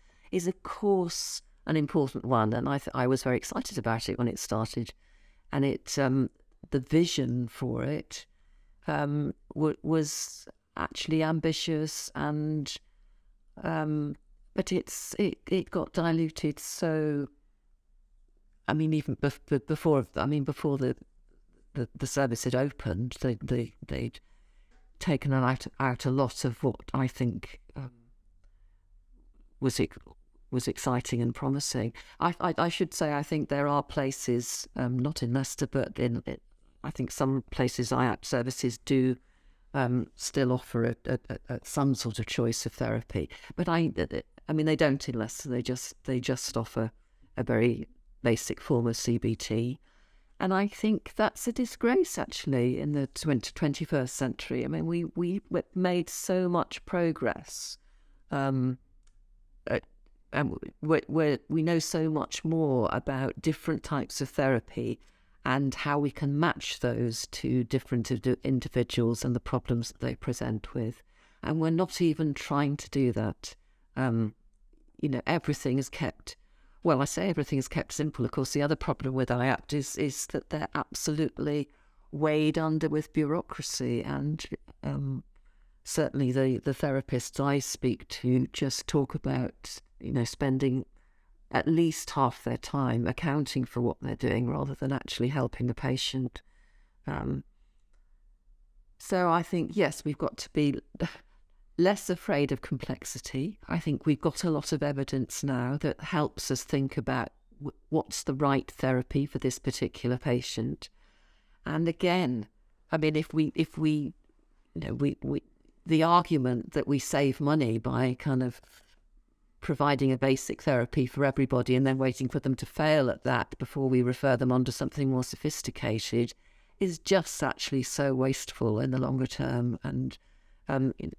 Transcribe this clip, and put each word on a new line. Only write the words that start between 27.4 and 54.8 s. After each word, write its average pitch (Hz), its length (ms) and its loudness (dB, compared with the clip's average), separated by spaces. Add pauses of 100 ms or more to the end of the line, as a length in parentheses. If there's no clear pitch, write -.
um, 131 160 -10 (1700)
was 131 200 2
ex-, - 180 -2 (520)
was 127 180 0
exciting 123 540 0
and 120 140 0
promising. 131 580 -2 (260)
I, 170 220 2
I, 165 160 0
I 170 120 2
should - 260 -2
say, 151 180 0
I 143 80 0
think 151 280 -2
there 143 180 2
are 143 160 2
places, - 920 -2
um, 127 220 0
not 135 240 -2
in 120 120 0
Leicester, 135 340 -2
but - 320 -2
in, 123 260 0
in, - 120 -6 (460)
I 139 60 -8
think 135 220 -4
some 135 400 0
places 123 400 0
iapt 127 340 2
services 127 540 -2
do, 131 380 2 (580)
um, 123 400 2
still 127 360 0
offer 123 340 0
a, 120 100 0 (100)
a, 127 140 -2 (100)
a, - 100 -8 (100)
a, 120 120 -6
some 139 320 2
sort 117 240 -4
of 113 80 -4
choice - 400 0
of - 80 -6
therapy. 113 560 -2 (260)
But 170 140 -2
I, 165 220 2 (580)
I 151 40 -2
mean, 156 120 2
they 156 120 4
don't 143 300 2
in 123 120 -4
Leicester. 113 300 -6
They 123 120 -2
just, - 440 -8
they 131 140 -2
just - 360 -4
offer 113 360 -2 (440)
a 143 80 -2
very 117 440 2 (360)
basic - 380 0
form 120 260 2
of 113 80 0
C 117 220 0
B 113 180 0
T. 117 440 -2 (600)
And 190 140 2
I 196 140 2
think - 500 -2
that's - 300 0
a 240 40 0
disgrace, 254 640 2
actually, 127 640 0
in 147 140 -2
the 143 140 0
twenty, - 460 -2
twenty-first 143 600 0
century. 123 480 -4
I 127 60 -2
mean, 160 160 -2